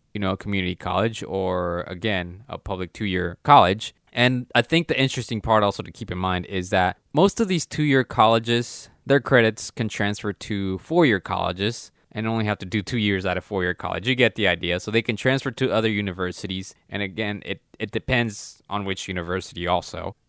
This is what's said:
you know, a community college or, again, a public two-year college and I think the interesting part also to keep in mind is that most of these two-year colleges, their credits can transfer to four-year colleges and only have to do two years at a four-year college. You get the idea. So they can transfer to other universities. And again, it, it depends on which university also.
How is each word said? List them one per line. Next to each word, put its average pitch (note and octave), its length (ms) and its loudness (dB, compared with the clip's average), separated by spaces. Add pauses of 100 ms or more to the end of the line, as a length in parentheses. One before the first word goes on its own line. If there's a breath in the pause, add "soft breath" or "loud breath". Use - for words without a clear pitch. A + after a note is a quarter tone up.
(140)
you G#2 80 -8
know, F#2+ 100 0
a F#2+ 60 -4
community F#2 380 -2
college G2 460 -2
or, F2+ 600 -2
again, F2+ 680 -4
a - 100 -10
public F#2 360 -6
two-year F2+ 500 -2
college A2 500 6 (200)
and B2 400 0
I A#2+ 80 4
think E3 260 0
the D3+ 120 0
interesting A#2+ 420 -2
part A2 220 4
also G2+ 200 0
to F2+ 80 -16
keep - 200 -10
in F2+ 60 -6
mind F#2 300 0
is F#2 220 -4
that F#2 280 4 (160)
most F#3 260 4
of A3+ 80 2
these F3+ 180 0
two-year C#3 380 2
colleges, A#2 840 2 (160)
their C#3 140 4
credits A2+ 520 2
can A2+ 160 -4
transfer G#2 460 -2
to G2 460 -4
four-year D#3 400 4
colleges F#2 720 -4 (200)
and A2 160 -4
only A2+ 160 0
have G#2 140 0
to - 80 -10
do G2+ 160 -2
two A#2+ 160 -4
years G2+ 280 2
at F2+ 120 0
a F2+ 40 -4
four-year F2+ 320 0
college. F2 340 -6
You B2+ 80 2
get A#2+ 200 4
the G#2 120 2
idea. F2 340 0
So G#2+ 100 -10
they A2+ 100 2
can A2 140 -2
transfer C3 360 0
to B2+ 200 -2
other A2 180 2
universities. F#2+ 840 -4 (140)
And G2+ 120 -6
again, G#2 440 -6
it, F#2+ 160 -8 (180)
it A2 120 -6
depends A#2 800 -4
on G2+ 140 -4
which F#2+ 240 -6
university F2+ 580 -6
also. F2 500 -4 (140)